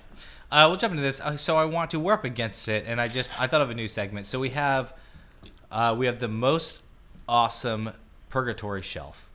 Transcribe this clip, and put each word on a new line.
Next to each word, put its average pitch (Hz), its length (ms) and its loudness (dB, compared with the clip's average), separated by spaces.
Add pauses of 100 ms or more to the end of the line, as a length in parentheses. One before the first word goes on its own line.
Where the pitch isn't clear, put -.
(500)
Uh, 151 180 8
we'll 180 80 0
jump 202 160 0
into 151 100 -2
this. 135 180 0
Uh, 147 160 -4
so 160 200 2
I 160 80 4
want 160 280 -2
to, 160 80 0
we're 180 120 2
up 202 120 2
against 117 440 -4
it, 107 180 0
and 117 140 -2
I 120 80 0
just, 123 320 -4
I 127 60 2
thought 151 140 4
of 131 100 0
a 113 40 -6
new 113 140 -4
segment. 101 380 -6
So 127 120 -4
we 131 120 -2
have, 135 420 0 (800)
uh, 113 260 2
we 127 100 2
have 117 120 0
the 117 100 -2
most 131 540 0 (460)
awesome 113 640 2 (380)
purgatory 110 520 -2
shelf. - 520 -12